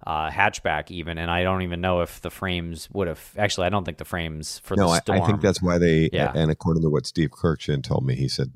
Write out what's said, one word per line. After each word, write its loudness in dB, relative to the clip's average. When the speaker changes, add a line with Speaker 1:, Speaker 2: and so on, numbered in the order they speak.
Speaker 1:
uh, -4
hatchback 0
even, -8
and -2
I 2
don't 0
even -4
know 2
if -6
the -8
frames -6
would -2
have, -8
actually, 0
I 2
don't 0
think -8
the -10
frames -8
for -6
Speaker 2:
No, 4
Speaker 1:
the 6
Speaker 2:
I, 6
Speaker 1:
storm. 0
Speaker 2:
I 2
think 0
that's 2
why 4
they, 6
Speaker 1:
Yeah. 0
Speaker 2:
and 2
according 0
to 2
what 0
Steve 0
Kirchin -2
told 0
me, 0
he 0
said -4